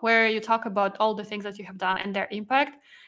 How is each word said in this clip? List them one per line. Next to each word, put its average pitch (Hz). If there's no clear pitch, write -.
where 226
you 220
talk 226
about 196
all 220
the 202
things 208
that 202
you 202
have 190
done 190
and 196
their 196
impact. 262